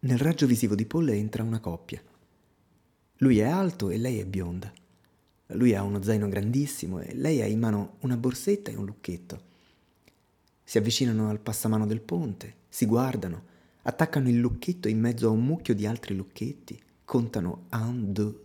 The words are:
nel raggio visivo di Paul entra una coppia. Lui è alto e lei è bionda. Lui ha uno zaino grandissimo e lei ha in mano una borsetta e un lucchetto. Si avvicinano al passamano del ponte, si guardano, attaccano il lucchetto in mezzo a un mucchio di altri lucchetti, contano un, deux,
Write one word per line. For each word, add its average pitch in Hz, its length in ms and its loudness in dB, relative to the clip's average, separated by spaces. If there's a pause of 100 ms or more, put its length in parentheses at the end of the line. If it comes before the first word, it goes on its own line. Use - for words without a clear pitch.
nel 123 180 2
raggio 151 280 4
visivo 113 280 4
di 104 100 0
Paul 160 240 0
entra 110 340 -2
una 113 180 -2
coppia. - 420 -8 (1160)
Lui 127 200 6
è 107 60 4
alto 170 460 0
e 85 60 -2
lei 117 220 -2
è 98 80 -6
bionda. 92 440 -6 (760)
Lui 120 280 4
ha 98 100 -2
uno 101 180 -2
zaino 104 260 2
grandissimo 101 720 -2
e - 160 -10
lei 143 260 0
ha 107 60 0
in 107 140 0
mano 104 400 0
una 127 160 0
borsetta 127 560 -2
e - 40 -10
un 98 80 -6
lucchetto. - 580 -10 (1200)
Si - 140 0
avvicinano 110 520 2
al 107 80 -2
passamano 110 480 0
del 110 140 -2
ponte, 156 540 -6 (140)
si - 180 -2
guardano, 110 580 0 (380)
attaccano 139 460 0
il 120 100 6
lucchetto 120 500 -2
in 110 100 2
mezzo 117 300 2
a - 20 6
un 110 160 4
mucchio 156 280 0
di 101 120 -2
altri 107 300 -4
lucchetti, - 640 -10 (260)
contano 113 680 -2
un, 113 420 -2
deux, 104 220 0 (100)